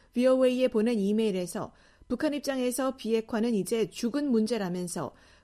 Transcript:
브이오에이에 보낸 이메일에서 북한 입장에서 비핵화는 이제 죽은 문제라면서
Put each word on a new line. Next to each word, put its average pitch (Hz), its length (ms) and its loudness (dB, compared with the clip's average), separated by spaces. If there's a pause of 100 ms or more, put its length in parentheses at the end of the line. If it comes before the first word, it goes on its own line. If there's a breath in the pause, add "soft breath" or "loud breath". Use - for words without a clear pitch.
(140 soft breath)
브이오에이에 254 560 4
보낸 233 300 2
이메일에서 196 720 -2 (360 soft breath)
북한 285 260 -2
입장에서 262 600 -2
비핵화는 226 600 -2
이제 208 340 -2
죽은 285 400 -2
문제라면서 190 840 -2 (300 soft breath)